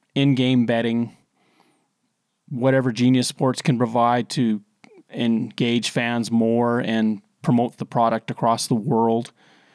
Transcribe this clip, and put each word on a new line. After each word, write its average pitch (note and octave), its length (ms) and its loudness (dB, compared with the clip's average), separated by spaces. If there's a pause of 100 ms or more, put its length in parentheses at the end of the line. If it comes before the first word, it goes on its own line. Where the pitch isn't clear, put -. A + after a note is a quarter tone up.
(140)
in-game B2+ 520 2
betting, A#2 500 -2 (1300)
whatever C3 440 0
Genius B2 340 2
Sports C3 340 -2
can B2+ 180 0
provide A#2+ 520 0
to A2 320 -2 (480)
engage A#2 800 -2
fans A#2 400 -4
more A#2 480 2
and A2 440 -2 (200)
promote A#2+ 360 0
the A2+ 60 -8
product A2+ 460 -2
across A2+ 380 -2
the B2+ 80 0
world, A2+ 560 0 (420)